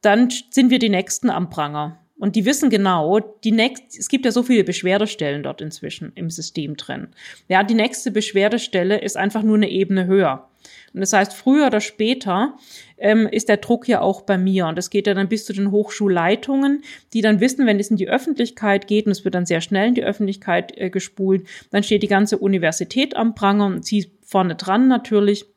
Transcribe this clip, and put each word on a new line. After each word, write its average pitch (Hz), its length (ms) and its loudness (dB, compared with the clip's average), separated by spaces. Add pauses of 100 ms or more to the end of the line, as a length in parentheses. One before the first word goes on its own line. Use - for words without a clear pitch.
dann 226 280 4 (200)
sind 254 220 4
wir 247 80 4
die 233 100 2
Nächsten 196 400 -2
am 170 220 -4
Pranger. 151 480 -6 (200)
Und 196 160 -2
die 190 100 0
wissen 277 240 0
genau, 190 500 2
die 220 320 -4
nächst-, 233 460 -2
es - 100 -8
gibt 262 180 -2
ja 233 60 4
so 240 120 0
viele 247 200 4
Beschwerdestellen 175 760 -2
dort 139 180 -10
inzwischen 156 540 -12
im 170 160 -8
System 151 480 -10
drin. 123 300 -12 (400)
Ja, 185 160 2
die 214 100 0
nächste 233 380 -2
Beschwerdestelle 202 880 0
ist 208 160 -6
einfach 208 240 -2
nur 214 140 2
eine 214 160 2
Ebene 190 340 0
höher. 180 420 2 (460)
Und 175 60 -10
das 190 140 -2
heißt, 202 200 2
früher 285 320 2
oder 220 160 2
später, 220 760 -2 (420)
ähm, 214 260 4
ist 208 240 -2
der 208 80 4
Druck 240 300 -2
ja 233 140 2
auch 196 200 0
bei 196 160 0
mir. 185 300 0
Und 160 100 -4
das - 140 -8
geht 202 160 0
ja 196 80 2
dann 196 140 -2
bis 214 160 -4
zu 196 80 -10
den 196 180 -2
Hochschulleitungen, 214 1120 0 (280)
die 220 100 0
dann 214 180 4
wissen, 262 260 2
wenn 202 140 4
es 202 100 -4
in 214 80 2
die 185 120 -2
Öffentlichkeit 233 760 -2
geht, 214 220 0
und 202 60 2
es - 120 -6
wird 185 80 -2
dann 180 140 -2
sehr 165 140 0
schnell 196 260 0
in 240 80 2
die - 80 -2
Öffentlichkeit, 196 760 -4
äh, 185 140 -6
gespult, 190 560 -2 (240)
dann 202 100 2
steht 202 220 0
die - 40 -4
ganze 208 300 2
Universität 190 800 -2
am 226 180 0
Pranger 202 320 2
und 175 180 -4
sie 208 280 -4 (100)
vorne 185 320 0
dran 196 340 2
natürlich. 208 680 2